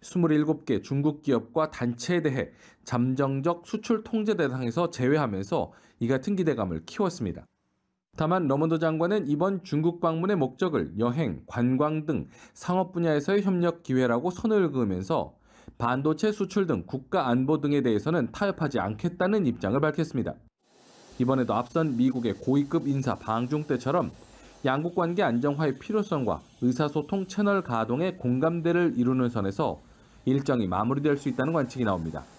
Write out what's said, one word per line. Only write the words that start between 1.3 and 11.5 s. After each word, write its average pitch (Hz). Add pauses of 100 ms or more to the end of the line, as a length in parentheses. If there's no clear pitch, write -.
단체에 123
대해 131 (340)
잠정적 135
수출 214
통제 214
대상에서 139
제외하면서 127 (300)
이 117
같은 135
기대감을 110
키웠습니다. 143 (680)
다만 160
러모드 156
장관은 165
이번 175
중국 165
방문의 170
목적을 131
여행, 120
관광 143